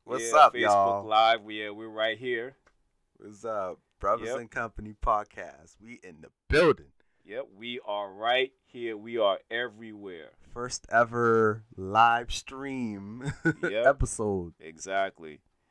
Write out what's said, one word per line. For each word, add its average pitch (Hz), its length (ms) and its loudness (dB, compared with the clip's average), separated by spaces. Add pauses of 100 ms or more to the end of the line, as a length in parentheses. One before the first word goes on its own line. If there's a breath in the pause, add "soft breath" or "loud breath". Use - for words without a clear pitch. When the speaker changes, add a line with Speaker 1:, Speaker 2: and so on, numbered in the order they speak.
Speaker 1:
What's 117 280 -4
Speaker 2:
Yeah, 151 60 6
Speaker 1:
up, 131 160 10
Speaker 2:
Facebook 120 80 -2
Speaker 1:
y'all? 101 440 4
Speaker 2:
Live. 113 360 4
We, 107 200 -10
yeah, 104 80 -8
we're 107 200 -12
right 110 260 -2
here. 123 400 -6 (640)
Speaker 1:
What's 104 260 -18
up? 98 360 -6 (200)
Brothers 110 300 -2
Speaker 2:
Yep. 131 100 -6
Speaker 1:
in 117 80 -14
Company 107 460 -10 (100)
Podcast. 90 720 -4
We 113 240 -20
in 80 200 -20
the - 80 -20 (180)
building. 143 380 4 (400)
Speaker 2:
Yep, 113 280 -10
we 120 320 -10
are 101 240 -4
right 123 420 0 (120)
here. 117 320 -8
We 117 220 -8
are 98 220 2 (100)
everywhere. 107 800 -10 (240)
Speaker 1:
First 120 360 -10
ever 113 760 2 (120)
live 117 560 2
stream 127 960 -8 (140)
<laughs> 160 180 -2
Speaker 2:
Yep. 117 240 -2
Speaker 1:
episode. 107 720 0
Speaker 2:
Exactly. 80 800 -6 (300)